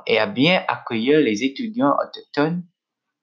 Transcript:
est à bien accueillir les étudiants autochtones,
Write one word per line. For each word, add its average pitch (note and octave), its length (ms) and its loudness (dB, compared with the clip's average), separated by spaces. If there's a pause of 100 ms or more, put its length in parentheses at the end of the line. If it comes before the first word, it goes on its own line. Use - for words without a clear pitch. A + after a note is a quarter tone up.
est A2+ 100 2
à G#2+ 100 2
bien C#3 400 2
accueillir A#2 520 0
les A2+ 240 0
étudiants C3 580 -2
autochtones, E3+ 640 -4 (580)